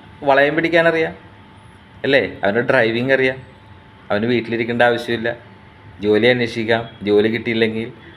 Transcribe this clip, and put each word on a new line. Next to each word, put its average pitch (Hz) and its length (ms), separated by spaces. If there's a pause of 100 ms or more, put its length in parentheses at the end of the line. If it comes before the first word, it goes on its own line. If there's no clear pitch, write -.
(280)
വളയം 143 300
പിടിക്കാനറിയാം 165 560 (880)
അല്ലേ? 135 160 (240)
അവന് 104 160 (100)
ഡ്രൈവിംഗ് 120 460
അറിയാം, 131 220 (720)
അവന് 104 220
വീട്ടിലിരിക്കേണ്ട 117 560
ആവശ്യമില്ല, 117 400 (760)
ജോലി 104 280
അന്വേഷിക്കാം, 117 500 (260)
ജോലി 104 260
കിട്ടിയില്ലെങ്കിൽ 113 540 (280)